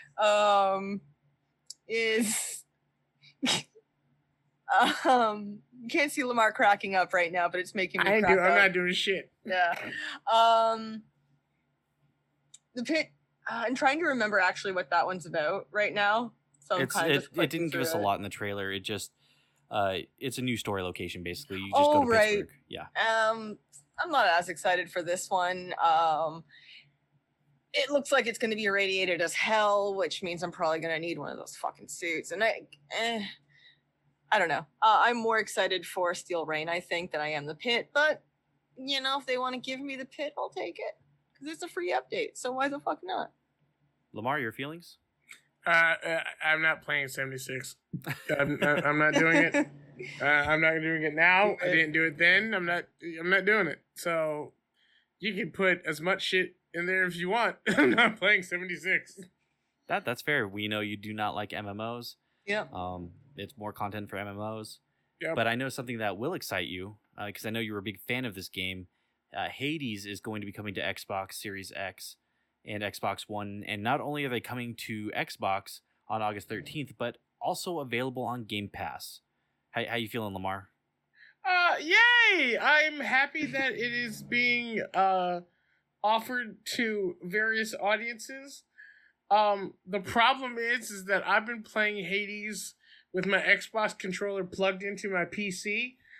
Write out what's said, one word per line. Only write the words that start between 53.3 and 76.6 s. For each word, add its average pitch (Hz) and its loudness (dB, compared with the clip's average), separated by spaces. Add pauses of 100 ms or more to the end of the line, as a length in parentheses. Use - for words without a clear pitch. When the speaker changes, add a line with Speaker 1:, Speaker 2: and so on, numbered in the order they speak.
Speaker 2:
not 190 4
doing 208 4
it. - -6 (160)
So 156 -2 (680)
you 202 -4
can 185 -4
put 185 2
as 156 -4
much 185 -2
shit 185 0 (180)
in 175 -6
there 185 2
if 175 -2
you 180 -4
want. 214 0
<laughs> 214 0
I'm 294 6
not 226 4
playing 196 2
seventy-six. 180 -4 (680)
Speaker 3:
That, 190 -4
that's 120 -4
fair. 143 0
We 104 -4
know 107 -2
you 104 -4
do 107 -10
not 104 -4
like 104 -6
M 104 -6
M 101 -8
Os. 117 -8 (320)
Speaker 1:
Yeah. 208 -2
Speaker 3:
Um, 90 -8 (240)
it's 101 -12
more 104 -8
content 104 -6
for 98 -8
M 101 -6
M 101 -10
Os. 107 -10 (420)
Speaker 2:
Yep. 165 -6
Speaker 3:
But 113 0
I 117 0
know 135 -4
something 120 -8
that 101 -2
will 147 -4
excite 92 -4
you, 92 -10 (200)
uh, 104 -8
'cause - -12
I 110 -6
know 113 -4
you 110 -4
were 104 -6
a - -6
big 101 -8
fan 127 -6
of 101 -8
this 92 -10
game. 92 -6 (500)
Uh, 90 -4
Hades 127 -6
is 101 -10
going 107 -8
to 101 -10
be 101 -10
coming 104 -10
to 92 -6
Xbox 95 -6
Series 98 -12
X - -10 (500)
and 107 -6
Xbox 98 -4
One. 104 -8
And 104 -6
not 127 0
only 143 -6
are - -4
they 120 -2
coming 120 -8 (100)
to 104 -8
Xbox 101 -4 (260)
on 110 -4
August 104 -6
thirteenth, 117 -8